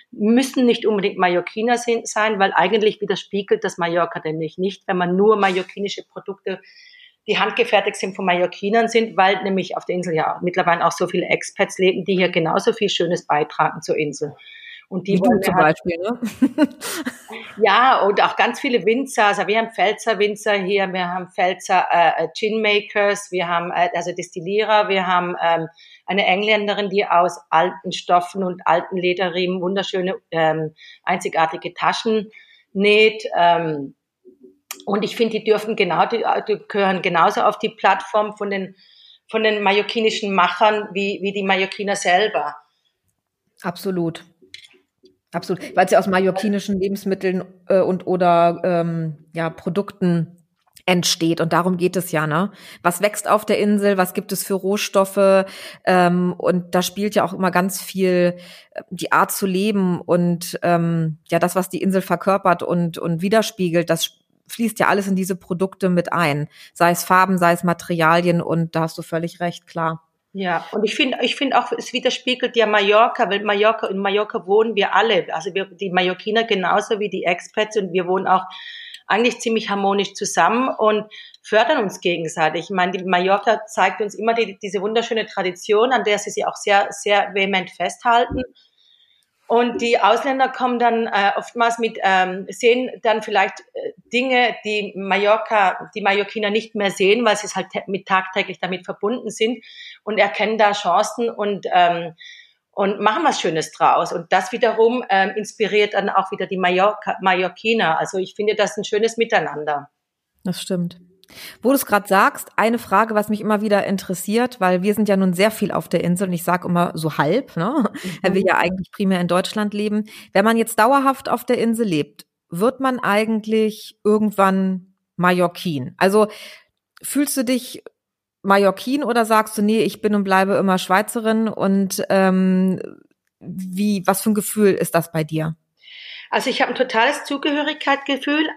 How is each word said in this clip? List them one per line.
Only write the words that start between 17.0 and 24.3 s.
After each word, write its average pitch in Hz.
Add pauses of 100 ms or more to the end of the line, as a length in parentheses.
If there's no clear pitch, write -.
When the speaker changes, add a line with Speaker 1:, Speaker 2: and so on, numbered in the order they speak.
Speaker 2:
<laughs> 202
Speaker 1:
Ja, 220
und 196
auch 170
ganz 233
viele 240
Winzer. 226
Also 196
wir 202
haben 226
Pfälzer 208
Winzer 208
hier, 196
wir 180
haben 180
Pfälzer, 185
äh, 165
äh, 156
Gin 220
Makers, 208
wir 180
haben, 175
äh, 175
also 175
Destillierer, 196